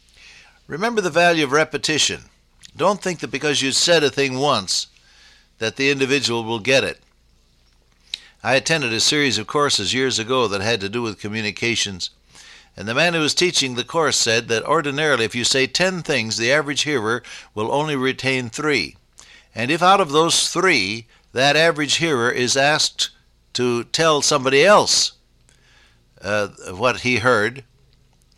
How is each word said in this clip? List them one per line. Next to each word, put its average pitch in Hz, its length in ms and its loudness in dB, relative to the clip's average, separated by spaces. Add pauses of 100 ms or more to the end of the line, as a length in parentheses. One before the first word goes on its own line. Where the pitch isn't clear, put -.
(680)
Remember 214 320 -4
the 180 100 0
value 165 360 4
of 127 80 -2
repetition. 147 720 0 (540)
Don't 185 240 0
think 180 200 -6
that 127 100 -8
because 139 300 -2
you 135 100 0
said 156 320 2
a 139 60 4
thing 131 280 -2
once 127 500 -2 (720)
that 110 180 -4
the 139 120 0
individual 127 540 0
will 113 160 -4
get 120 240 2
it. 85 160 -6 (1400)
I 117 120 0
attended 135 360 0
a 113 80 -2
series 139 380 2
of 107 100 -6
courses 127 460 0
years 127 260 0
ago 113 300 0
that 98 100 -4
had 107 220 -2
to 98 80 -6
do 120 120 -6
with 110 200 -8
communications, 104 880 -6 (640)
and 95 100 -12
the 110 80 -6
man 165 200 2
who 165 80 0
was 147 120 0
teaching 139 420 -2
the 120 100 -6
course 156 320 -2
said 117 320 0
that 113 160 -2
ordinarily 143 580 0
if 104 100 -4
you 120 120 -4
say 131 220 2
ten 180 360 -2
things, 113 320 -2
the 113 160 0
average 143 300 -2
hearer 120 420 -2 (300)
will 110 180 -4
only 147 240 -2
retain 131 540 -2
three. 131 480 -2 (580)
And 117 160 -2
if 160 100 0
out 190 200 6
of 156 100 -2
those 156 380 2
three, 117 580 0 (240)
that 139 240 2
average 151 400 2
hearer 135 340 0
is 123 280 0
asked 143 520 0 (440)
to 120 320 -2
tell 156 360 2
somebody 135 440 4
else, 190 480 4 (1080)
uh, 104 280 -2 (240)
what 104 280 0
he 123 160 0
heard, 113 460 2 (760)